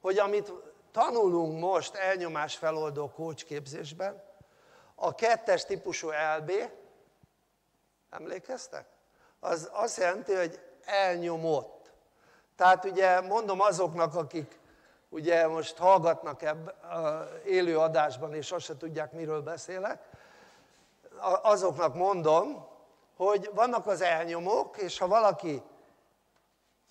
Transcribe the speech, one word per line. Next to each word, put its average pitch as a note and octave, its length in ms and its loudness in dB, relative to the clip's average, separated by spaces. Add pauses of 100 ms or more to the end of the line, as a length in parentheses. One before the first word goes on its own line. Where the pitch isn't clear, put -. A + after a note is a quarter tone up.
hogy G3 180 0
amit G3+ 340 0 (400)
tanulunk F3+ 680 2
most F3 340 -2
elnyomásfeloldó D#3 1160 -4
kócsképzésben, D#3+ 1120 -10 (720)
a - 200 -2
kettes A3+ 500 2
típusú F3 460 -6
L D#3 300 0
B, D#3 120 -6 (1600)
emlékeztek? F3+ 760 -12 (540)
Az E3+ 320 -4
azt A3+ 240 -2
jelenti, F#3+ 380 0
hogy F3 260 -2 (240)
elnyomott. E3+ 1080 -2 (640)
Tehát F#3 280 6
ugye F#3 360 4
mondom G3 400 -2
azoknak, E3+ 540 2
akik D#3+ 480 -6 (460)
ugye E3 380 2
most D#3+ 300 -4
hallgatnak E3 640 4
ebb-, D#3+ 400 -6
a D#3+ 460 -6 (160)
élő F3+ 340 2
adásban, D3+ 560 0
és D3+ 180 -8
azt E3+ 120 -6
se D#3 120 -10
tudják, D#3 360 -8
miről D#3 300 -6
beszélek, F3+ 680 -10 (1120)
a-, F#3+ 320 2
azoknak F3 440 2
mondom, F3+ 760 2 (480)
hogy G3+ 360 0
vannak A3+ 340 0
az F#3+ 140 0
elnyomók, E3+ 760 0
és F3+ 220 -6
ha F#3+ 80 -2
valaki F3+ 560 2 (1300)